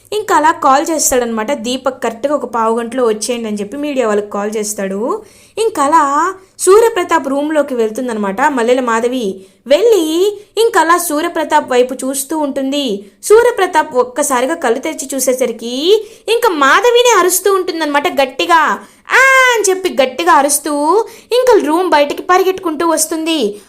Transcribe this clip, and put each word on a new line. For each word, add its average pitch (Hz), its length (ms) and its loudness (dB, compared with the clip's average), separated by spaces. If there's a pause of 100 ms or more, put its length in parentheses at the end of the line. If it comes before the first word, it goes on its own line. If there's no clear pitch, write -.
(120)
ఇంకా 403 240 -2
అలా 311 140 4
కాల్ 302 400 2
చేస్తాడనమాట 240 640 -2
దీపక్. 262 500 -4
"కరెక్ట్గా 285 320 -4
ఒక 285 100 -2
పావు 226 340 -2
గంటలో 233 280 -2
వచ్చేయండి" 226 420 -4
అని 208 80 -4
చెప్పి 208 200 -8
మీడియా 285 300 -4
వాళ్ళకి 208 240 -2
కాల్ 208 260 -6
చేస్తాడు. 214 640 -6 (360)
ఇంకా 440 240 -2
అలా 311 520 2 (240)
సూర్యప్రతాప్ 359 680 2
రూమ్లోకి 285 460 -2
వెళ్తుందనమాట 220 640 -4
మల్లెల 262 400 2
మాధవి. 233 640 -2 (200)
వెళ్ళి 349 600 2 (320)
ఇంకా 440 220 2
అలా 330 180 4
సూర్యప్రతాప్ 311 720 -2
వైపు 247 240 2
చూస్తూ 277 440 -6
ఉంటుంది. 269 720 -4 (140)
సూర్యప్రతాప్ 392 720 2
ఒక్కసారిగా 269 580 -2
కళ్ళు 254 240 -2
తెరిచి 311 360 -8
చూసేసరికి 254 920 0 (220)
ఇంకా 466 200 2
మాధవినే 403 720 4
అరుస్తూ 359 360 2
ఉంటుందన్నమాట 330 540 -2
గట్టిగా. 277 680 0 (320)
"ఆ!" 480 120 4 (320)
అని 403 160 0
చెప్పి 370 320 -2
గట్టిగా 330 300 0
అరుస్తూ 294 720 2 (280)
ఇంకా 466 340 4
రూమ్ 339 240 0
బయటికి 330 320 0
పరిగెట్టుకుంటూ 359 640 0
వస్తుంది. 320 800 -2